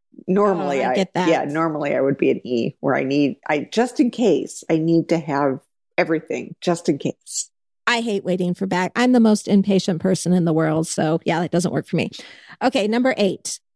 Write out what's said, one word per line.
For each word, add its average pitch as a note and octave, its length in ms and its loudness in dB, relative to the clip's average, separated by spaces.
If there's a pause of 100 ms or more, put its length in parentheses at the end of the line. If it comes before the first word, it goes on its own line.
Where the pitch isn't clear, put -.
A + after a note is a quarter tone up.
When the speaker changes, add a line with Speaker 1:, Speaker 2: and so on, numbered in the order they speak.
(260)
Speaker 1:
normally, F3 560 0
Speaker 2:
Oh, B2 60 0
I B2+ 40 0
Speaker 1:
I C3 40 0
Speaker 2:
get F#3+ 200 -2
that. F3+ 120 2
Speaker 1:
yeah, D3+ 180 2
normally D3+ 500 -2
I B2+ 60 0
would C#3 160 2
be C3+ 140 2
an B2+ 160 0
E A#2+ 320 -2
where C#3 160 -2
I C#3 80 -2
need, C#3 340 0 (120)
I, D3+ 220 -2
just A#3+ 280 -2
in B3 100 4
case, - 600 0
I E3 80 2
need E3 320 2
to E3 80 2
have C#3+ 420 -2 (380)
everything D#3 640 -4
just E3+ 260 -2
in D3 100 2
case. - 520 -8 (380)
Speaker 2:
I A#3 140 0
hate A3 220 -4
waiting F3+ 300 -2
for F#3+ 140 -6
bag. F3+ 280 -2
I'm B3 180 2
the B3 60 6
most G#3+ 280 4
impatient G3 520 2
person F#3 320 0
in F3+ 140 4
the E3+ 80 2
world. D#3+ 340 0
So D#3 380 0
yeah, E3 140 0
that F3 120 -4
doesn't E3+ 220 0
work - 140 -4
for - 80 -6
me. - 160 -2 (520)
Okay, A#3 240 0
number A#3+ 300 0
eight. - 420 -2 (160)